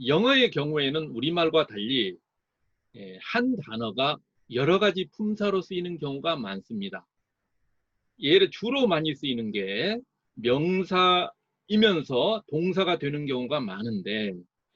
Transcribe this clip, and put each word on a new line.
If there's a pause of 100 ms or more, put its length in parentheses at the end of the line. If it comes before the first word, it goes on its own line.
영어의
경우에는
우리말과
달리, (800)
예,
한
단어가 (340)
여러
가지 (100)
품사로
쓰이는
경우가
많습니다. (1120)
예를
주로
많이
쓰이는
게 (360)
명사이면서 (1160)
동사가
되는
경우가
많은데, (420)